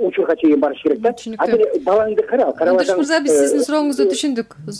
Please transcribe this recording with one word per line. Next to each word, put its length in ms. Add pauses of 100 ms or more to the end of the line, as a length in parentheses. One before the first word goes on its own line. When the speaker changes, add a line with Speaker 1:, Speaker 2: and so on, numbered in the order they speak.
Speaker 1:
учурга 360
чейин 240
барыш 220
керек 180
да. 100
Speaker 2:
Түшүнүктүү. 340
Speaker 1:
Ата-эне 400
балаңды 420
кара, 260
карабасаң, 180
Speaker 2:
Андыш 260
мырза, 260
биз 100
Speaker 1:
э, 120
Speaker 2:
сиздин 220
сурооңузду 380
Speaker 1:
э, 60
Speaker 2:
түшүндүк. 460 (240)